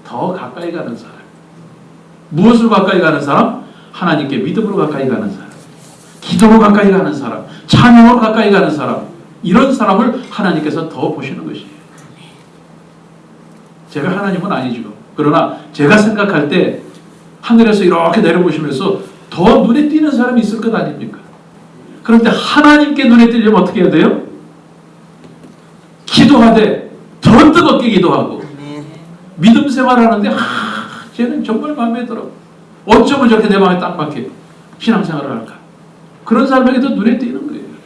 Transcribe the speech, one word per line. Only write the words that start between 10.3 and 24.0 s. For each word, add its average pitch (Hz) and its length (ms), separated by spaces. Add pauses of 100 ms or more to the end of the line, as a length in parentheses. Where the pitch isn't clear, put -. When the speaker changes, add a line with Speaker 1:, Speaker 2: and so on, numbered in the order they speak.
Speaker 1:
하나님께서 160 580
더 139 240
보시는 - 320
것이에요. - 220 (2250)
제가 151 200
하나님은 185 400
아니죠. 123 420 (240)
그러나 151 400 (160)
제가 175 260
생각할 202 500
때 - 320 (600)
하늘에서 226 420
이렇게 170 380
내려보시면서 165 800 (280)
더 214 380
눈에 294 220
띄는 302 240
사람이 240 280
있을 - 200
것 226 120
아닙니까? 143 460 (840)
그런데 226 260
하나님께 294 800
눈에 233 200
띄려면 214 340
어떻게 - 200
해야 - 80
돼요? - 320 (1800)